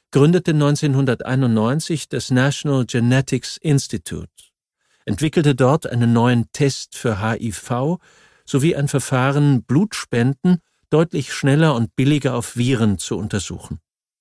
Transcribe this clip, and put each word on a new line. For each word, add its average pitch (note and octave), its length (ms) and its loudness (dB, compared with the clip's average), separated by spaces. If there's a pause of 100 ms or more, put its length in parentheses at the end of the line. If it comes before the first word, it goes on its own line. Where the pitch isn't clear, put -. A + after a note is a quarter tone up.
(100)
gründete E3 440 4
neunzehnhunderteinundneunzig C3+ 1500 0
das B2+ 240 -6
National C3+ 540 0
Genetics B2+ 720 0
Institute, A#2 760 -4 (720)
entwickelte D3 500 0
dort C3+ 320 2
einen A#2+ 260 0
neuen A#2 380 2
Test - 460 -4
für G#2+ 240 -4
H A2 160 -2
I A2 160 -8
V C3+ 480 -4 (440)
sowie C#3+ 300 0
ein C#3+ 140 -2
Verfahren, C#3 720 0
Blutspenden C#3 960 0 (300)
deutlich D#3+ 440 0
schneller D3 440 2
und A#2 180 -2
billiger C#3 400 0
auf A#2+ 220 -6
Viren A#2 420 0
zu - 180 -8
untersuchen. F#2 600 -8 (420)